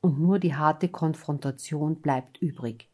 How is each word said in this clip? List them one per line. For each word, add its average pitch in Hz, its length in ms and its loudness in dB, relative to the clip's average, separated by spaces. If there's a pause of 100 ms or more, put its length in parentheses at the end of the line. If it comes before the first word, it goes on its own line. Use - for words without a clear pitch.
und 147 180 2
nur 185 200 4
die 170 160 0
harte 151 340 2
Konfrontation 151 1120 -4
bleibt 131 400 -2
übrig. 120 520 -6